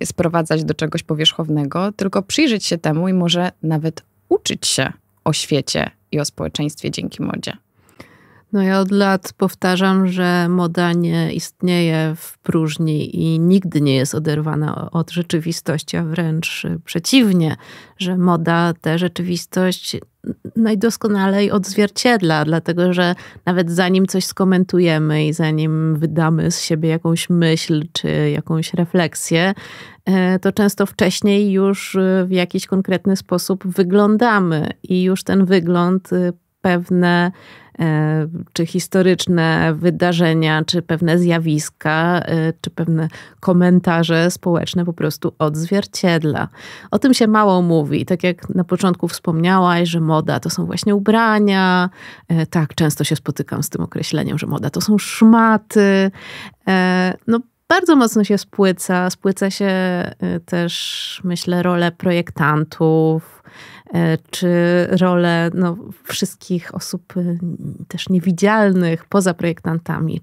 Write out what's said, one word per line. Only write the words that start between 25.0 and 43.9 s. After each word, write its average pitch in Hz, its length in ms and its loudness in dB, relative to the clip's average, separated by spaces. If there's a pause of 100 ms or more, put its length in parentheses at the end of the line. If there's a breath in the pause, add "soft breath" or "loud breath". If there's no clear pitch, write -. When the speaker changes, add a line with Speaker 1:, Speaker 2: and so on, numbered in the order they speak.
Speaker 2:
i 151 60 0
zanim 156 640 0
wydamy 160 540 0
z - 120 -4
siebie 160 260 -2
jakąś 165 420 0
myśl 165 520 0 (100)
czy 151 380 -2
jakąś 156 440 -4
refleksję, 170 800 0 (500 loud breath)
e, 185 340 2
to 190 140 0
często 202 340 0
wcześniej 202 680 0
już, 196 440 -2
e, 185 300 2
w 185 60 -4
jakiś 180 340 -2
konkretny 190 500 0
sposób 185 500 -4
wyglądamy 196 1040 2 (120)
i 185 200 0
już 185 220 0
ten 185 200 2
wygląd, 180 680 2
e, 180 200 0 (320)
pewne, 175 680 2 (460 loud breath)
e, 156 480 0 (260)
czy 165 140 -2
historyczne 165 1080 2
wydarzenia, 160 920 2
czy 170 180 -2
pewne 165 360 0
zjawiska, 165 1000 0
e, 160 400 -2
czy - 100 -10
pewne 160 380 -2 (320 loud breath)
komentarze 175 920 4